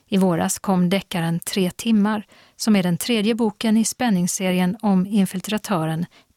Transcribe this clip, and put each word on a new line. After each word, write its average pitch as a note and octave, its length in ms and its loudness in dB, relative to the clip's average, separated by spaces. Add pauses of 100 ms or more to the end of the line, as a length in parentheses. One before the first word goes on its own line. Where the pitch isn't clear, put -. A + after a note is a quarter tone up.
I G3+ 100 0
våras F#3 420 0
kom F3+ 300 0
deckaren F3 500 -2
Tre F3+ 320 -2
timmar, G#3+ 560 0 (280)
som G#3+ 200 2
är F#3+ 80 2
den F3 140 0
tredje A3+ 380 0
boken A3 420 0
i A3 80 4
spänningsserien F3+ 960 0
om F#3+ 260 2
infiltratören F#3 960 -2 (320)